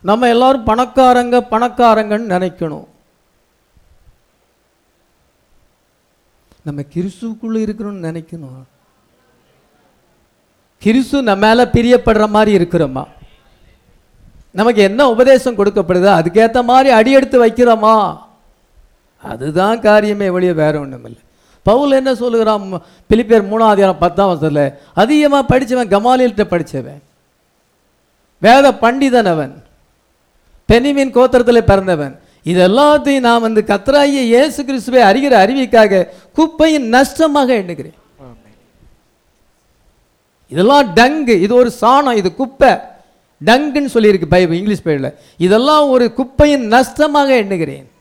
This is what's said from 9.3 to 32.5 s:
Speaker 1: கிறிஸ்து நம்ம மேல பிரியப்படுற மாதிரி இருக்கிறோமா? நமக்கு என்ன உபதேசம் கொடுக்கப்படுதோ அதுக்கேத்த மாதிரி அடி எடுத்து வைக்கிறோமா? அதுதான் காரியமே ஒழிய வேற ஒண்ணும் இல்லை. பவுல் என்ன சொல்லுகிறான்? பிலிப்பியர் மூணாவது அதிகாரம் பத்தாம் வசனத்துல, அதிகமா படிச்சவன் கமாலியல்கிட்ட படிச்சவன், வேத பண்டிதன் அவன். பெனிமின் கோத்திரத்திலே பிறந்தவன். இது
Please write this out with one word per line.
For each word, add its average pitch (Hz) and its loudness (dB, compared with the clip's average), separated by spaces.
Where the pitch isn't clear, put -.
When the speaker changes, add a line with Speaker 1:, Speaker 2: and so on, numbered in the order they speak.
Speaker 1:
கிறிஸ்து 247 0
நம்ம 202 0
மேல 240 2
பிரியப்படுற 233 2
மாதிரி 214 2
இருக்கிறோமா? 151 -4
நமக்கு 214 2
என்ன 196 2
உபதேசம் 247 2
கொடுக்கப்படுதோ 196 0
அதுக்கேத்த 220 0
மாதிரி 269 4
அடி 226 2
எடுத்து 262 2
வைக்கிறோமா? 226 2
அதுதான் 160 -2
காரியமே 208 2
ஒழிய 180 -2
வேற 151 0
ஒண்ணும் 131 -14
இல்லை. 113 -20
பவுல் 269 2
என்ன 262 -4
சொல்லுகிறான்? 220 -2
பிலிப்பியர் 214 2
மூணாவது 220 2
அதிகாரம் 190 0
பத்தாம் 185 0
வசனத்துல, 147 -2
அதிகமா 285 2
படிச்சவன் 247 -2
கமாலியல்கிட்ட 233 0
படிச்சவன், 143 -8
வேத 269 6
பண்டிதன் 240 0
அவன். 143 -6
பெனிமின் 269 0
கோத்திரத்திலே 247 2
பிறந்தவன். 180 -2
இது 180 0